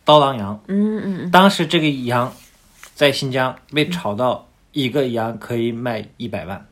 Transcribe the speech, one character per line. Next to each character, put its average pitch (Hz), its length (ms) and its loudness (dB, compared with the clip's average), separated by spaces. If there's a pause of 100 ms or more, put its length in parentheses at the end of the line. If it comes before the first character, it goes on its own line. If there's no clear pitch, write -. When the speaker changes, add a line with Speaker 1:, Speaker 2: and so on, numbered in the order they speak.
Speaker 1:
刀 151 140 8
郎 139 180 2
羊。 104 300 -6
Speaker 2:
嗯， 208 380 0
嗯， 180 200 -6
嗯。 180 60 -8
Speaker 1:
当 185 180 8
时 175 180 2
这 170 120 0
个 156 100 2
羊 123 460 -2 (600)
在 143 180 2
新 139 180 -6
疆 127 260 -2 (160)
被 151 160 0
炒 170 260 -6
到 120 340 -2 (240)
一 131 180 -4
个 135 180 0
羊 117 300 -4
可 120 180 -8
以 117 140 -2
卖 113 460 -8
一 123 100 -10
百 101 200 -10
万。 - 260 -14